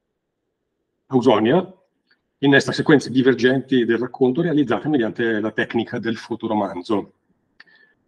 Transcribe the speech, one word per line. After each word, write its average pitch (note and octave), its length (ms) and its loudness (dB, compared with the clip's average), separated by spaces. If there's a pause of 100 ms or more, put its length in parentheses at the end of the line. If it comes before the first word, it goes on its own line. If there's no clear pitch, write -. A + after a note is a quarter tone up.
(1080)
Ausonia B2 680 2 (640)
innesta C#3 340 2
sequenze C#3 380 2
divergenti B2+ 760 2
del A2+ 100 2
racconto B2+ 460 -2
realizzate C#3+ 460 -2
mediante A2+ 520 -2
la G#2+ 100 -4
tecnica A#2 480 -4
del A2 200 -6
fotoromanzo. G#2 920 -6 (960)